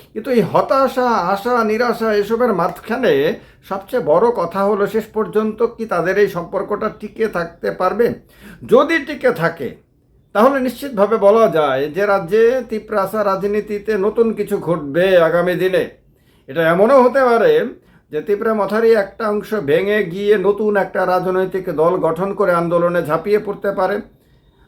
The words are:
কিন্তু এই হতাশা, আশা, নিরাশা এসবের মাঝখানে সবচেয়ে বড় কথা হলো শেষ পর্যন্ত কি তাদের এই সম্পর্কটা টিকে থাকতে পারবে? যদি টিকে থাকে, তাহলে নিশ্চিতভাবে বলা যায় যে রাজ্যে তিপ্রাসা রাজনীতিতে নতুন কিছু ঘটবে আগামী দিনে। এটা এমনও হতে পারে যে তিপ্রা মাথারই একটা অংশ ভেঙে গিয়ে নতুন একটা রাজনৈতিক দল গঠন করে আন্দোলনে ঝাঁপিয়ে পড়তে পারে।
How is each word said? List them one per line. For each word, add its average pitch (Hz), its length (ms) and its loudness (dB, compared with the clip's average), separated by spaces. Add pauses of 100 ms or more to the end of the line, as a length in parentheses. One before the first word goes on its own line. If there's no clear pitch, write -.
(140)
কিন্তু 226 220 -8
এই 208 160 4
হতাশা, 254 560 0 (260)
আশা, 240 200 -4 (160)
নিরাশা 226 400 -2 (120)
এসবের 226 380 0
মাঝখানে 196 540 -2 (560)
সবচেয়ে 190 420 -6
বড় 170 140 4 (160)
কথা 175 280 -4
হলো 202 140 0 (100)
শেষ 220 120 -2 (100)
পর্যন্ত 214 440 -2 (160)
কি 226 80 -8 (100)
তাদের 175 300 0
এই 185 140 2
সম্পর্কটা 202 500 -6 (120)
টিকে 214 280 -6 (100)
থাকতে 170 320 -6 (100)
পারবে? 196 260 0 (680)
যদি 294 240 4 (120)
টিকে 262 240 -2 (120)
থাকে, 147 260 -4 (680)
তাহলে 262 300 4
নিশ্চিতভাবে 226 520 -2
বলা 208 280 6 (120)
যায় 139 260 0 (120)
যে 190 100 0
রাজ্যে 196 380 2 (260)
তিপ্রাসা 214 540 -4
রাজনীতিতে 202 720 -2 (120)
নতুন 226 220 0 (120)
কিছু 202 160 -4 (120)
ঘটবে 160 380 -2 (220)
আগামী 175 260 0 (100)
দিনে। 185 200 0 (680)
এটা 151 120 -4 (120)
এমনও 240 320 6
হতে 254 240 2
পারে 208 220 4 (600)
যে 151 160 -6
তিপ্রা 214 260 -2
মাথারই 214 380 0 (120)
একটা 214 300 -8
অংশ 208 160 -6 (200)
ভেঙে 196 300 2 (140)
গিয়ে 202 220 2 (120)
নতুন 208 240 0 (120)
একটা 185 180 -4 (120)
রাজনৈতিক 185 520 -2 (160)
দল 170 120 4 (120)
গঠন 165 240 -2 (100)
করে 190 120 2 (100)
আন্দোলনে 170 480 0
ঝাঁপিয়ে 202 360 0
পড়তে 202 240 -6 (100)
পারে। 185 160 0 (720)